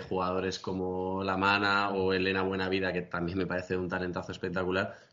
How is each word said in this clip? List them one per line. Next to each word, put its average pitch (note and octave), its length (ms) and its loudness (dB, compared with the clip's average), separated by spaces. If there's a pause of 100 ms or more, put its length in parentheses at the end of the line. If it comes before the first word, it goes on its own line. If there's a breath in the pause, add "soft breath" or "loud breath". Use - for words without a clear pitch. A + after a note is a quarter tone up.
jugadores F#2 520 -2
como F#2 640 -2
Lamana G2+ 640 4
o F#2+ 240 2
Elena F#2+ 300 2
Buenavida, F#2+ 500 0
que F2+ 80 -2
también F2 380 -4
me F2+ 80 0
parece F2+ 280 -2
un F#2 140 -2
talentazo F2+ 420 -4
espectacular. F#2 640 -2 (180 loud breath)